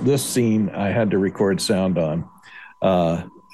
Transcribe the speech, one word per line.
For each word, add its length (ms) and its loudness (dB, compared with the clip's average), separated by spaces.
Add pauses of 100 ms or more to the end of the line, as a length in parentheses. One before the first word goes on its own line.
this 200 2
scene 460 0
I 200 -4
had 220 0
to 60 2
record 420 0
sound 380 0
on. 320 -2 (520)
Uh, 420 2 (300)